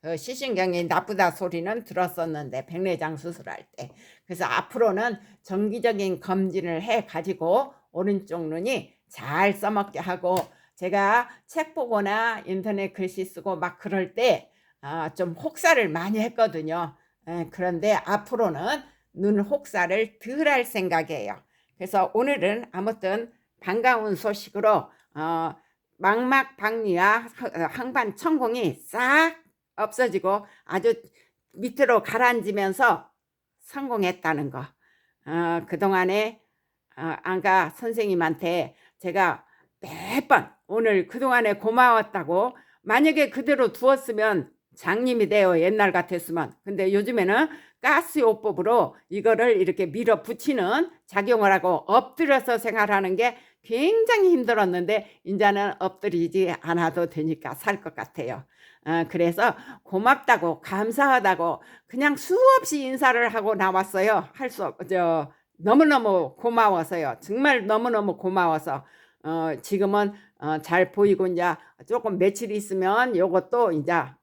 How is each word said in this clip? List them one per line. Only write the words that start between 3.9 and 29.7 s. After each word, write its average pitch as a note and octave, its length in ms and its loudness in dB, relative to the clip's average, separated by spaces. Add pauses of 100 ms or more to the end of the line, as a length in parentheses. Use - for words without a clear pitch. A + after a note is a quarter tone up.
그래서 F3+ 200 -6
앞으로는 G#3 720 -2 (240)
정기적인 G3+ 800 -2
검진을 F3+ 640 -2
해가지고 G3+ 920 -2 (180)
오른쪽 F#3 560 -4
눈이 F3+ 460 -6 (160)
잘 E3+ 440 -2
써먹게 G3+ 460 -4
하고, F3+ 360 -4 (400)
제가 G3 520 0 (200)
책 D#4+ 260 -6
보거나 A3 720 -2
인터넷 F#3+ 480 -6
글씨 F#3 320 -6
쓰고 F#3+ 300 -8
막 F3 240 -6
그럴 F#3 340 -4
때, A3+ 380 0 (300)
아, D3+ 340 -8
좀 F3 180 -4
혹사를 D4+ 560 0
많이 F#3 300 -4
했거든요. E3+ 760 -2 (320)
에, E3+ 220 -6
그런데 F3+ 440 -2
앞으로는 G#3 920 -2 (300)
눈 G3+ 260 0
혹사를 G3+ 800 -2
덜 C#4+ 280 -2
할 C4 180 2
생각이에요. D#3+ 680 -4 (420)
그래서 F#3 360 -2
오늘은 A#3 580 0
아무튼 G#3 600 -4 (280)
반가운 A3 560 0
소식으로, G#3 720 0 (280)
어, D#3+ 400 -4 (420)
망막 B3+ 600 0
박리와 G#3+ 760 0
항-, E3 380 -6
항반 A#3+ 440 -4
천공이 B3 600 -2 (100)
싹 D4 500 2 (420)